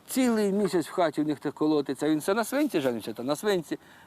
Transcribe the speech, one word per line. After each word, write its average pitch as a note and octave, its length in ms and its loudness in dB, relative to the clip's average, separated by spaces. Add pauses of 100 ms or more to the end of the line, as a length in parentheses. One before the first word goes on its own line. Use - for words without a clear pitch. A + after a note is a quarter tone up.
Цілий A3+ 440 2
місяць F#3 360 0
в - 40 -14
хаті D#3 300 0
в D3+ 60 0
них D3 120 -2
те C#3+ 120 -4
колотиться. D3 580 0
Він D#3 100 2
все F#3+ 140 0
на A3+ 100 0
свинці C4 380 0
женився, A#2 320 -2
то A#2 100 -10
на C#3+ 120 -2
свинці. F3+ 440 -2 (280)